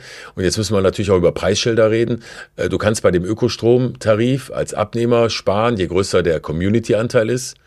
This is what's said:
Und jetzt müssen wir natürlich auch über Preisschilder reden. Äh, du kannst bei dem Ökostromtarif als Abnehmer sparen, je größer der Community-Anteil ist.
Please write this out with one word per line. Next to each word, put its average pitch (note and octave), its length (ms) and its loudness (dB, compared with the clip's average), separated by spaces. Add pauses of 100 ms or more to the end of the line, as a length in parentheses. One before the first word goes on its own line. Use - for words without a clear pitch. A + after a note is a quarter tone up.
(360)
Und F#2+ 80 -2
jetzt F2 140 0
müssen G#2+ 180 -2
wir G2 60 2
natürlich F#2+ 300 0
auch F#2 60 6
über E2+ 140 4
Preisschilder A2 600 0
reden. A#2 320 -2 (320)
Äh, F2+ 140 -2
du F2+ 80 0
kannst G#2 260 0
bei - 80 4
dem F2+ 140 2
Ökostromtarif A#2+ 1300 0
als - 220 -6
Abnehmer A#2 560 0
sparen, A2 480 0
je F2+ 100 0
größer F2+ 360 0
der E2 160 0
Community-Anteil A2 880 0
ist. B2+ 260 -6 (100)